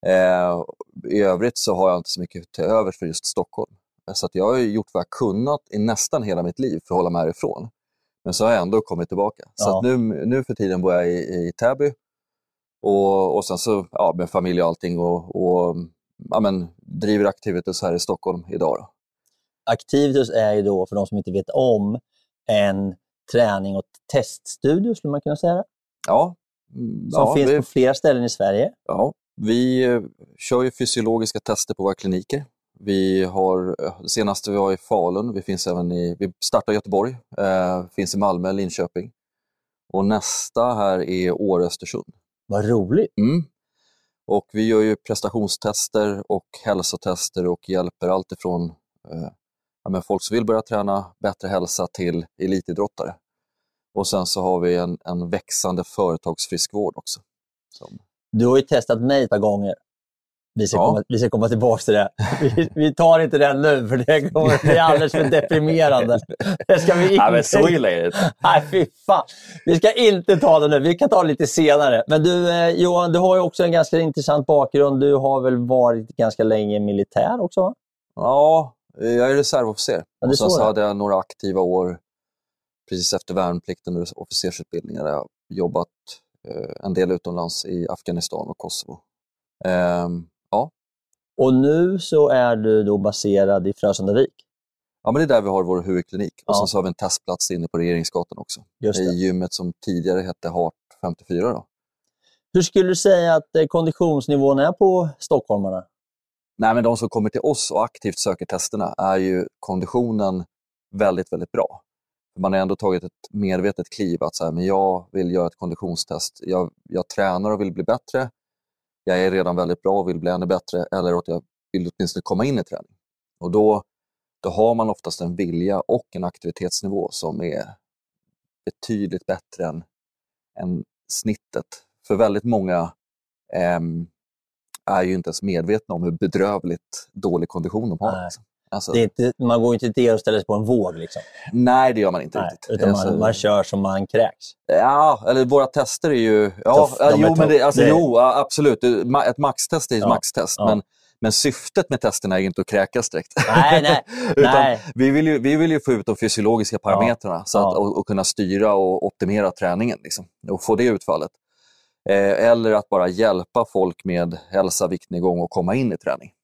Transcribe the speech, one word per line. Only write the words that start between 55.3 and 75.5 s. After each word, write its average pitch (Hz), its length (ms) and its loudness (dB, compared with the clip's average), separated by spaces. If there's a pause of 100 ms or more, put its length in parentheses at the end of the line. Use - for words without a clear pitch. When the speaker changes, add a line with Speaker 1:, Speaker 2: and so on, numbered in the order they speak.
Speaker 1:
företagsfriskvård 87 1120 -4
också. - 220 -12 (580)
Som - 220 -20 (320)
Speaker 2:
Du 113 160 2
har 127 100 6
ju 139 60 6
testat 120 380 0
mig 135 220 2
ett 113 60 -2
par 113 100 0
gånger. 101 360 0 (800)
Vi 107 140 -2
ska 107 100 -2
Speaker 1:
Ja. 90 100 4
Speaker 2:
komma, 107 200 0
vi 117 120 0
ska 117 100 2
komma 113 200 0
tillbaka 113 340 2
till 110 100 2
det. 104 160 2 (320)
Vi, 151 340 0
vi 151 200 2
tar 165 240 6
inte 151 180 0
den 139 240 4
nu, 139 260 4
för 127 100 0
det 147 320 2
kommer 151 340 4
bli 160 140 6
alldeles 156 340 4
för 156 120 0
deprimerande. 147 960 2 (480)
Det 185 120 6
ska 170 160 4
vi 185 200 4
Speaker 1:
Ja, 147 160 6
men 117 120 4
så - 160 2
Speaker 2:
inte 170 140 6
Speaker 1:
illa 127 180 2
är 85 100 0
det 85 40 0
inte. 175 280 0 (100)
Speaker 2:
Nej, 170 280 4
fy 180 140 4 (200)
fan. 185 180 4 (420)
Vi 170 100 4
ska 214 180 4
inte 208 440 4
ta 160 220 6
det 147 80 2
nu. 147 120 4
Vi 165 160 2
kan 285 140 2
ta 190 120 4
det 165 60 2
lite 147 200 0
senare. 143 600 4
Men 156 160 4
du, 175 260 2
eh, 170 200 2
Johan, 175 420 2
du 170 80 2
har 185 160 4
ju 185 60 4
också 180 220 0
en 170 80 2
ganska 165 280 2
intressant 147 480 0
bakgrund. 143 520 4
Du 143 160 4
har 135 260 2
väl 127 160 2 (100)